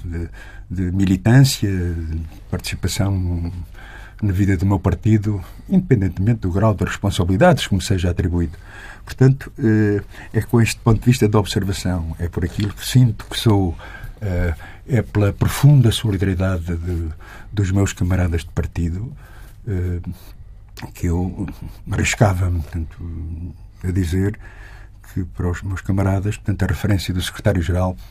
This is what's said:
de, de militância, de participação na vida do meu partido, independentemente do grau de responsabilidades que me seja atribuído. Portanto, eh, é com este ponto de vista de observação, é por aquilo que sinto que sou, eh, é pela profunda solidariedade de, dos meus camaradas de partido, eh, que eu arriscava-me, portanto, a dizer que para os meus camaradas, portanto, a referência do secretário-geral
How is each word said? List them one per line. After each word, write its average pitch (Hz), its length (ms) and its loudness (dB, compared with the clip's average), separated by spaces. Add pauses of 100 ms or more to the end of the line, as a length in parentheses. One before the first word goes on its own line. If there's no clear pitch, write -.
de, 85 260 -8 (400)
de 92 220 -2
militância, 104 760 4
de 85 540 -2 (300)
participação 90 1000 -2 (720)
na 98 80 2
vida 95 240 2
do 85 80 0
meu 98 140 2
partido, 101 600 2 (280)
independentemente 110 720 2
do 92 100 -2
grau 101 220 4
de 92 100 -2
responsabilidades 98 840 2
que - 80 2
me 92 60 2
seja 90 280 0
atribuído. 87 480 0 (480)
Portanto, - 540 4
eh, 107 420 4 (320)
é 110 80 2
com 117 180 2
este 110 200 2
ponto 113 200 4
de - 60 -8
vista 123 220 6
de 104 100 2
observação, 92 840 -2
é 85 80 -2
por - 160 -4
aquilo 101 300 -4
que - 120 -14
sinto 127 440 4
que - 100 -6
sou, 98 380 2 (440)
eh, 90 320 0 (340)
é 117 140 2
pela 101 300 0
profunda 135 600 6
solidariedade 92 840 -2
de, 82 320 -4 (460)
dos 98 180 0
meus 98 220 2
camaradas 87 480 0
de - 80 -14
partido, 85 640 -4 (540)
eh, 90 320 -4 (960)
que - 140 -4
eu 87 400 -2 (420)
arriscava-me, 92 720 2
portanto, 80 360 -8 (840)
a 90 80 -2
dizer 92 460 0 (760)
que 98 100 -4
para 90 260 -4
os 85 120 -4
meus 92 200 -6
camaradas, 98 540 0
portanto, - 280 -2
a 92 40 2
referência 95 460 0
do 90 80 -2
secretário-geral 92 720 0 (160)